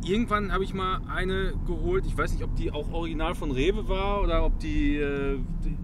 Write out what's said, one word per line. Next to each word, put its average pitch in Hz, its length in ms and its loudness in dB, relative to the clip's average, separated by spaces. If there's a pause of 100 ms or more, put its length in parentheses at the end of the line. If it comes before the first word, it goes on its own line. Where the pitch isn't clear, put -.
irgendwann 208 480 0
hab 185 80 0
ich 190 140 -2
mal 190 260 -2 (140)
eine 185 400 0 (120)
geholt, 175 400 0
ich - 100 -2
weiß 156 160 0
nicht, - 120 0
ob - 120 -2
die - 140 0
auch 151 220 -4
original 165 420 -2
von 160 160 -4
Rewe 165 380 2
war 196 340 0
oder 165 220 4
ob - 140 4
die, 151 380 2
äh, 139 420 0 (460)